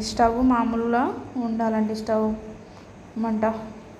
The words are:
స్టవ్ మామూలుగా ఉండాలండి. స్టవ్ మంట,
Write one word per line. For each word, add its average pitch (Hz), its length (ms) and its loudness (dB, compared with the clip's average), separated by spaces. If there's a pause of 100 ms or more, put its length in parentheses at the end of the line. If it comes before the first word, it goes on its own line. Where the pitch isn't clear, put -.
(100)
స్టవ్ 233 300 4 (140)
మామూలుగా 233 500 2 (440)
ఉండాలండి. 220 540 0
స్టవ్ 220 240 2 (1000)
మంట, 220 200 0 (560)